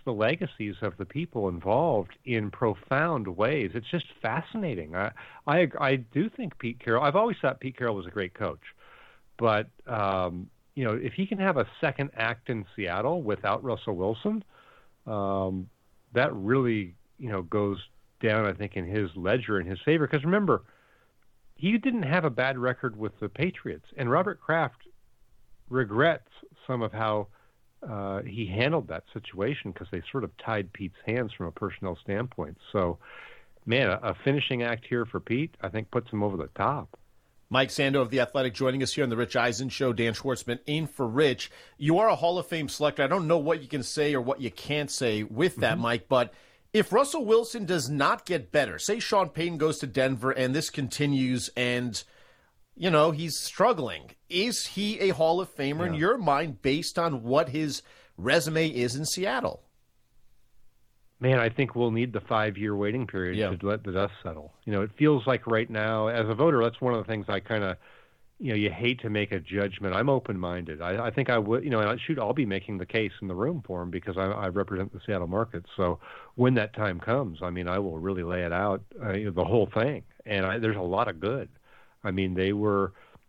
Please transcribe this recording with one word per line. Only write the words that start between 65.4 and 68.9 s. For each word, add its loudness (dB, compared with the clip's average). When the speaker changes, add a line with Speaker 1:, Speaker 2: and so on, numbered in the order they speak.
Speaker 1:
right 2
now, 0
as 0
a 2
voter, 4
that's 0
one 2
of 0
the -4
things -4
I 0
kinda, -2
you -4
know, 0
you 2
hate 0